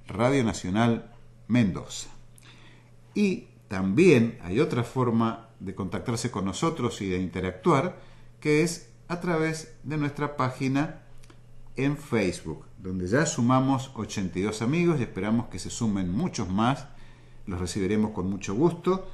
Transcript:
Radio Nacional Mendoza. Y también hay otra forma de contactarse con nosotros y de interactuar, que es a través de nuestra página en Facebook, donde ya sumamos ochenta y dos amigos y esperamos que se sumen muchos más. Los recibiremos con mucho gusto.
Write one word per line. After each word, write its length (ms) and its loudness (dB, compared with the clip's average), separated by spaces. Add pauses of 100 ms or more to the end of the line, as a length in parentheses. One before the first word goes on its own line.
Radio 380 2
Nacional 680 0 (380)
Mendoza. 580 2 (1040)
Y 360 0 (180)
también 760 6
hay 200 0
otra 240 0
forma 640 0 (100)
de 160 -8
contactarse 560 -4
con 140 -2
nosotros 560 -2
y 80 -2
de 80 0
interactuar, 840 0 (400)
que 240 4
es 300 -4 (160)
a 100 -6
través 640 -2
de 140 -4
nuestra 400 -2
página 640 0 (760)
en 220 0
Facebook, 680 -2 (120)
donde 300 -4
ya 180 4
sumamos 720 2
ochenta 440 -4
y 40 2
dos 180 -2
amigos 400 2
y 20 0
esperamos 440 0
que 120 -10
se 100 -8
sumen 400 0
muchos 380 -2
más. 400 0 (580)
Los 140 -6
recibiremos 520 0
con 180 -4
mucho 260 -4
gusto. 580 0